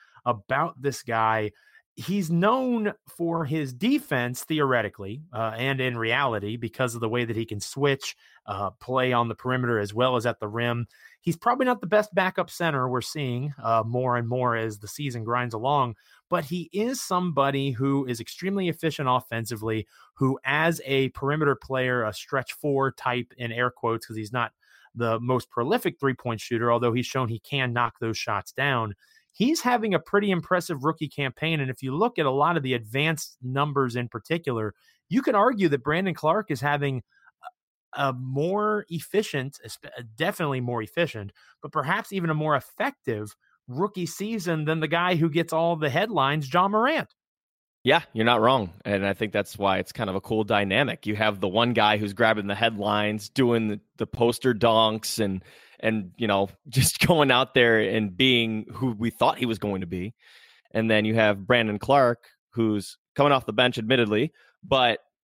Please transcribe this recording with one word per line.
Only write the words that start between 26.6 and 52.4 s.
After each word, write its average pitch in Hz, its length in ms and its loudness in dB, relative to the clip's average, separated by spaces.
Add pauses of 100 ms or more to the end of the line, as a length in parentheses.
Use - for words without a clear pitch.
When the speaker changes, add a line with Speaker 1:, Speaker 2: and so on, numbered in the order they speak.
Speaker 1:
although 117 220 2
he's 123 120 0
shown 131 220 -2
he 113 120 -6
can 131 340 -4
knock 120 260 -2
those 113 180 -4
shots 101 360 -4
down. 123 420 -2 (360)
He's 285 300 0
having 226 320 0
a 160 60 2
pretty 202 320 0
impressive 170 520 -2
rookie 156 240 -2
campaign. 151 520 -4
And 135 100 -2
if 123 140 -10
you 131 120 -4
look 226 220 0
at 160 80 2
a 135 60 2
lot 156 260 2
of 143 60 -4
the 131 100 0
advanced 135 680 -2
numbers 135 540 -2
in 120 140 -4
particular, 120 640 -4 (340)
you 233 140 0
can 254 140 2
argue 202 340 4
that 139 140 0
Brandon 165 320 0
Clarke 175 340 0
is 135 100 -2
having 139 440 0 (880)
a 139 180 -2
more 175 800 -2
efficient, 160 760 -4
espe-, - 260 -16 (260)
definitely 156 420 -2
more 120 220 -4
efficient, 110 500 -4 (300)
but 156 100 -14
perhaps 165 400 -2
even 175 200 -2
a - 20 2
more 151 220 0
effective 123 800 -4 (320)
rookie 175 400 -4
season 175 580 -4
than 160 140 0
the 156 80 -2
guy 175 280 0
who 165 140 4
gets 165 240 -2
all 170 220 2
the 151 160 -2
headlines, 151 600 0
Ja 180 160 4
Morant. 233 460 0 (720)
Speaker 2:
Yeah, 151 160 6 (100)
you're 110 140 0
not 120 160 4
wrong. 117 320 4 (100)
And 101 220 0
I 98 80 2
think 104 180 -4
that's - 260 -2
why 98 200 2
it's - 160 -6
kind 107 160 -4
of 92 80 -2
a 95 40 -4
cool 110 220 0
dynamic. 104 640 0
You 107 100 -2
have 107 240 0
the 98 80 -2
one 113 240 2
guy 107 260 4
who's 104 140 -2
grabbing 107 360 2